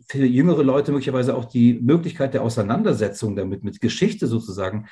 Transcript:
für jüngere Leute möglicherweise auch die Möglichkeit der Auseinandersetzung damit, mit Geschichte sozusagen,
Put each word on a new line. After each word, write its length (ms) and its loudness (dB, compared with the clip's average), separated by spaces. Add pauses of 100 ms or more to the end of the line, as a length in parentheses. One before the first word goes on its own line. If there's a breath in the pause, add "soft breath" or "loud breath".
für 180 0
jüngere 380 4
Leute 300 2
möglicherweise 420 -2
auch 100 -6
die 280 4
Möglichkeit 600 0
der 100 -2
Auseinandersetzung 920 -2
damit, 300 -6
mit 160 -8
Geschichte 460 0
sozusagen, 640 -6